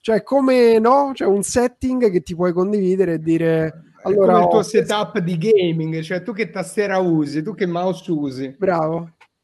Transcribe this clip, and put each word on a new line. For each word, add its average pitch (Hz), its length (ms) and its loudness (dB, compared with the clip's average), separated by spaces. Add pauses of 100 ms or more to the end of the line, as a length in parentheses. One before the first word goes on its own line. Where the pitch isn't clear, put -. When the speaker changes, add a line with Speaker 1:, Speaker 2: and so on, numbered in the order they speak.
Speaker 1:
cioè, 214 220 0
come, 254 560 4
no? 269 340 4
C'è - 120 -4
un 196 180 2
setting 247 680 0
che 175 100 0
ti 180 140 -12
puoi 180 180 0
condividere 185 600 0
e 160 60 -4
dire: 160 480 0
Speaker 2:
È - 400 -14
Speaker 1:
"Allora, 190 260 4
Speaker 2:
come 175 100 6
il 175 60 2
tuo 214 100 4
Speaker 1:
ho - 20 0
questo" - 160 0
Speaker 2:
setup 208 420 -2
di 175 180 -2
gaming, 165 640 0
cioè, 180 220 -6
tu 240 100 -8
che 196 160 -6
tastiera 196 500 -4
usi, 156 440 0
tu 202 100 -8
che 185 120 -4
mouse 180 460 -4
usi. 135 460 -6
Speaker 1:
Bravo. 165 540 -2 (320)